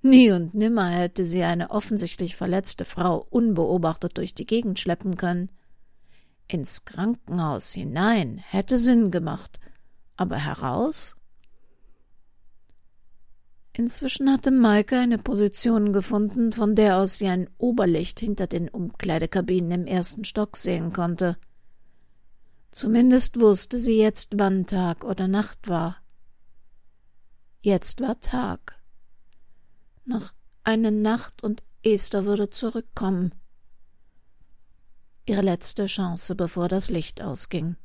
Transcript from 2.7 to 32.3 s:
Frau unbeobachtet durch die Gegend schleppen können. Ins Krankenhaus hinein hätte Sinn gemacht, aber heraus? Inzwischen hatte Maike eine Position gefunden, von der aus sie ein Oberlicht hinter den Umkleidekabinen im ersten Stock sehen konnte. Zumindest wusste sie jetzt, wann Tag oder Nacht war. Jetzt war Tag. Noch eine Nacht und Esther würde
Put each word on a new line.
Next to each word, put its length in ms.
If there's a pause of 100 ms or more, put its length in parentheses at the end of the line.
Frau 440
unbeobachtet 880
durch 180
die 100
Gegend 340
schleppen 380
können. 320 (960)
Ins 380
Krankenhaus 880
hinein 640
hätte 400
Sinn 320
gemacht, 500 (560)
aber 220
heraus? 800 (2500)
Inzwischen 580
hatte 200
Maike 480
eine 180
Position 760
gefunden, 640
von 220
der 220
aus 200
sie 100
ein 300
Oberlicht 640
hinter 260
den 240
Umkleidekabinen 1000
im 160
ersten 360
Stock 320
sehen 380
konnte. 420 (1400)
Zumindest 600
wusste 400
sie 180
jetzt, 400
wann 280
Tag 400
oder 240
Nacht 400
war. 260 (1700)
Jetzt 400
war 180
Tag. 580 (1300)
Noch 300 (320)
eine 260
Nacht 500
und 220 (200)
Esther 420
würde 240